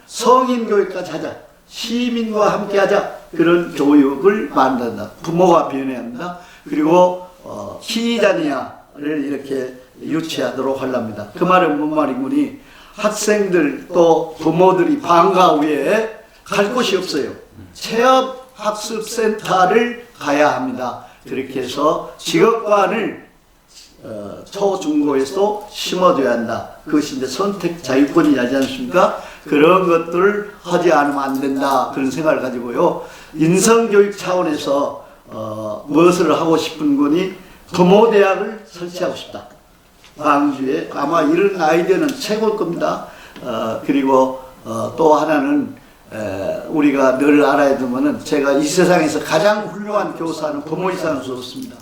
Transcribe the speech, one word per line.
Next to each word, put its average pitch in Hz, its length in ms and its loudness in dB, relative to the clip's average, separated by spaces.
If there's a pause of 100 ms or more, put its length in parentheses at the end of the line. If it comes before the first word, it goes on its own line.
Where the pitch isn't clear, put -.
성인 247 600 2
교육까지 185 460 -2
하자. 156 240 -8 (320)
시민과 226 840 -2
함께 196 280 -2
하자. 190 340 0 (220)
그런 170 380 2
교육을 143 760 4
만든다. 120 600 -2 (120)
부모가 170 460 4
변해야 135 300 -6
합니다. 123 400 -10 (280)
그리고, 175 600 2 (160)
어, 101 400 -14
키자니아를 156 1400 -2
이렇게 131 500 -8 (260)
유치하도록 135 800 -4
하랍니다. 113 560 -6
그 175 80 -2
말은 175 320 2
뭔 151 180 -2
말인구니? 135 640 -2 (340)
학생들 202 920 0
또 170 500 4
부모들이 165 640 4
방과 175 560 4
후에 151 600 0 (260)
갈 202 280 0
곳이 240 240 0
없어요. 139 360 -4 (420)
체험학습센터를 220 2250 0 (120)
가야 147 360 0
합니다. 127 500 -8 (240)
그렇게 127 340 -8
해서 147 540 -2
직업관을, 208 1080 0 (800)
어, 104 340 -12 (100)
초, 196 300 -2
중고에서 151 920 -2
심어줘야 160 600 0
한다. 113 400 -4 (140)
그것이 147 320 -2
이제 127 100 -6
선택 185 560 -4
자유권이 143 560 2
하지 123 180 0
않습니까? 135 640 0 (240)
그런 170 440 4
것들을 180 640 0 (100)
하지 175 300 2
않으면 143 260 2
안 135 220 -4
된다. 135 540 -2
그런 135 160 -2
생각을 156 300 0
가지고요. 123 640 -2 (300)
인성교육 202 800 4
차원에서, 147 880 -2 (240)
어, 107 600 -10
무엇을 170 440 4
하고 160 240 2
싶은 147 400 0
거니? 156 380 0 (380)
부모대학을 196 960 4
설치하고 175 480 -8
싶다. - 320 -16 (680)
광주에 143 760 0
아마 156 280 -2
이런 185 380 0
아이디어는 165 480 2
최고일 214 480 -2
겁니다. 165 520 -4 (340)
어, 110 420 -6
그리고, 135 560 2 (240)
어, 139 320 -6
또 151 180 6
하나는, 147 600 0 (380)
에, 98 560 -6
우리가 139 500 2
늘 143 260 6
알아야 139 340 2
되면은 131 460 -2
제가 139 280 0
이 147 120 2
세상에서 165 560 2
가장 202 480 0
훌륭한 202 480 -6
교사는 151 460 -6
부모 160 280 -4
이상은 156 320 -4
수 131 120 -8
없습니다. - 480 -14